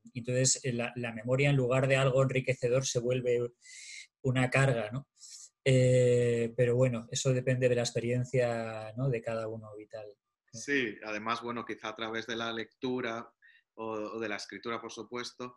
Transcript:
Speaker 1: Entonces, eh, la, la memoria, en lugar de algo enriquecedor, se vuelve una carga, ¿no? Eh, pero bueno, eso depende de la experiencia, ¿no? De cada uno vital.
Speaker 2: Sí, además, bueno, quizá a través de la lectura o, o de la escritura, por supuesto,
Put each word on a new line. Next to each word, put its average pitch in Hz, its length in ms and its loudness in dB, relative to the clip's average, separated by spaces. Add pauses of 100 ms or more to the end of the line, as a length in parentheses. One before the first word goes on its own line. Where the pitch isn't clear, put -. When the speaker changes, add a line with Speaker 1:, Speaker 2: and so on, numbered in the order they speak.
(140)
Speaker 1:
Entonces, 123 500 0
eh, 131 80 -2
la, 117 240 -4
la 120 160 -6
memoria, 127 380 0
en 139 80 4
lugar 131 300 2
de 135 100 4
algo 135 260 4
enriquecedor, 127 640 2
se - 140 0
vuelve 120 520 0 (680)
una 127 280 2
carga, 127 420 4
¿no? 131 180 -8 (560)
Eh, 123 920 4
pero 120 220 4
bueno, 120 340 2
eso 131 220 0
depende 127 340 2
de 123 80 4
la 120 60 2
experiencia, 117 1120 -2
¿no? 135 140 -2
De 113 120 -2
cada 113 280 -4
uno 107 260 -12
vital. 107 300 -14 (480)
Speaker 2:
Sí, 113 420 -2 (100)
además, 107 360 -4
bueno, 120 240 -6
quizá 110 240 -8
a 107 60 -10
través 113 320 -6
de 117 80 -4
la 117 160 -4
lectura 117 800 -6 (440)
o, 110 100 -10
o 107 340 -6
de 113 80 -4
la 104 80 -6
escritura, 110 460 -8
por 113 100 -12
supuesto, 120 640 -12